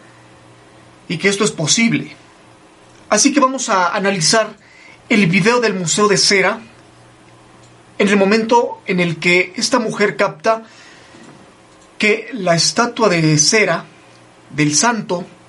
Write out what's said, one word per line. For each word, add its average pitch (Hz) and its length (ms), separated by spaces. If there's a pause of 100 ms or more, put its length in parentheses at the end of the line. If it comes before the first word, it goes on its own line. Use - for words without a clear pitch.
(1080)
y 170 100
que 190 100
esto 202 160
es 185 60
posible. 160 640 (920)
Así 214 240
que - 80
vamos 262 280
a 185 260
analizar 196 640 (520)
el 208 180
video 202 340
del 220 140
Museo 190 340
de 190 80
Cera 202 440 (1400)
en 202 100
el 202 80
momento 226 720
en 185 140
el 170 160
que 175 400
esta 196 220
mujer 208 380
capta 226 460 (1400)
que 214 340
la 180 220
estatua 233 540
de 156 300
cera 190 460 (640)
del 147 240
Santo 190 500 (240)